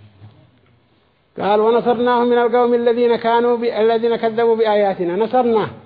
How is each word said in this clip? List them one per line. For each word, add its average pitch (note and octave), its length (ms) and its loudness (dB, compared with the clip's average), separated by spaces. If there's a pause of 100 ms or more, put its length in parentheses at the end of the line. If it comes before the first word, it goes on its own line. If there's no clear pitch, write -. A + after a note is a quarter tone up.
(1400)
قال: G3+ 200 0
"ونصرناه A#3+ 640 0
من A#3+ 140 0
القوم A#3+ 360 0
الذين A#3+ 420 2
كانوا A#3 420 0
ب-، A#3 60 -4
الذين A3+ 520 0
كذبوا A3+ 400 0
بآياتنا". G3+ 600 0
نصرناه. A3+ 540 0 (160)